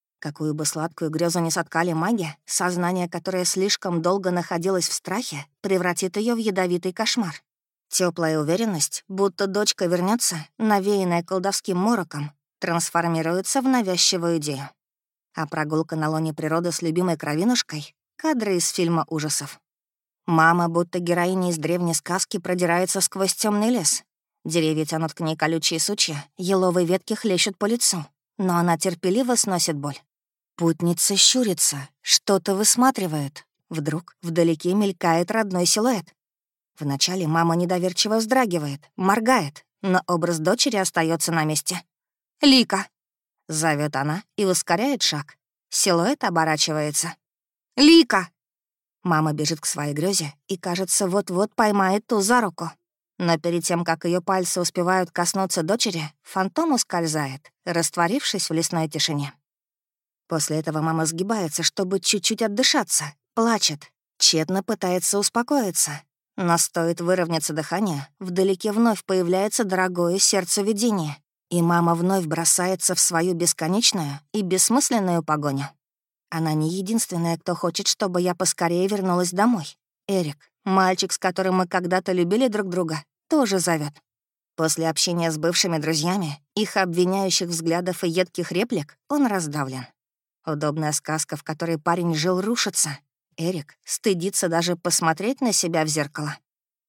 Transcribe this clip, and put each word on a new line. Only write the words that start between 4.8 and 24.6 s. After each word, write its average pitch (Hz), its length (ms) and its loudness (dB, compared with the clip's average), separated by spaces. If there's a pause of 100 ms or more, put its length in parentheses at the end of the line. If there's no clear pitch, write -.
в - 60 -6
страхе, 180 540 -6 (160)
превратит 185 560 -2
ее 233 160 0
в 226 40 -2
ядовитый 185 540 -2
кошмар. 214 500 -4 (460)
Теплая 170 500 0
уверенность, 170 720 -2
будто 196 380 0
дочка 202 400 0
вернется, 180 600 0 (120)
навеянная 196 640 2
колдовским 185 560 -2
мороком, 180 540 -2 (260)
трансформируется 170 1040 0
в - 20 2
навязчивую 185 720 2
идею. 143 320 -6 (640)
А 160 120 -6
прогулка 156 500 -2
на 156 140 0
лоне 156 240 -2
природы 165 360 -2
с 156 120 -6
любимой 170 340 0
кровинушкой — 156 800 -2 (220)
кадры 220 400 0
из 170 120 0
фильма 170 400 0
ужасов. 151 500 -6 (680)
Мама, 170 420 6
будто 175 300 0
героиня 180 500 0
из 170 80 -2
древней 170 380 0
сказки, - 440 -4
продирается 180 640 0
сквозь 190 340 -2
темный 214 360 0
лес. 214 340 0 (400)
Деревья 156 400 0